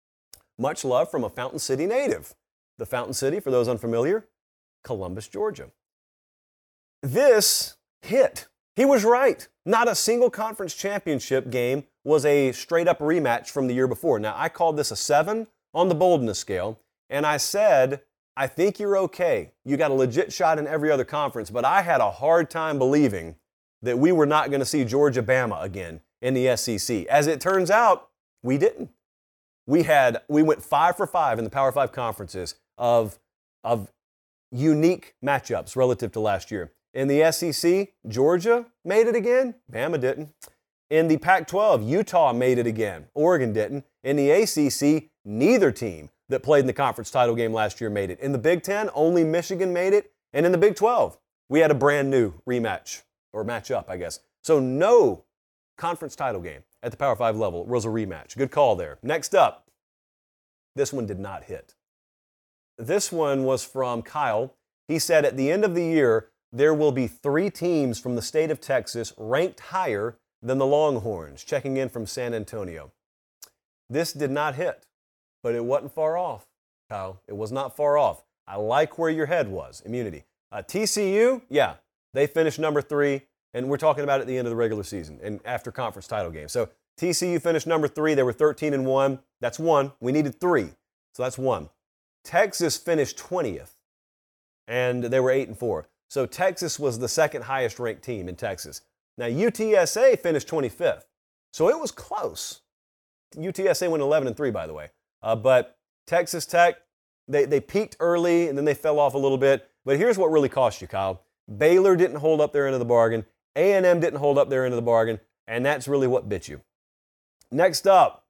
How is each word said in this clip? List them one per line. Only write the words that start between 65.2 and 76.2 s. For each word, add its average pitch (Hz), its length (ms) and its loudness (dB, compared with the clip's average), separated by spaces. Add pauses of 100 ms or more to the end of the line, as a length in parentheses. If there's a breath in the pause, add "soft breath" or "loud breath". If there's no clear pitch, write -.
"At 127 120 0
the 135 160 0
end 208 120 2
of 175 120 0
the 175 80 0
year, 135 460 2 (220)
there 147 220 4
will 151 160 2
be 127 160 -2
three 151 420 -2
teams 151 520 -2
from 123 160 -6
the 123 60 -4
state 156 280 -2
of 147 100 -6
Texas 117 560 -4
ranked 135 440 -4
higher 117 560 -4 (260)
than 127 160 -2
the 135 80 2
Longhorns," 113 800 -2
checking 135 320 -6
in 135 120 -4
from 113 180 -10
San 120 280 -8
Antonio. 92 580 -12 (960)
This 160 240 -4
did 143 180 -4
not 147 240 -4
hit, 156 320 -8 (560)
but 117 120 -2
it 117 100 -4
wasn't 131 280 -4
far 160 240 -2
off, 160 320 -8 (400)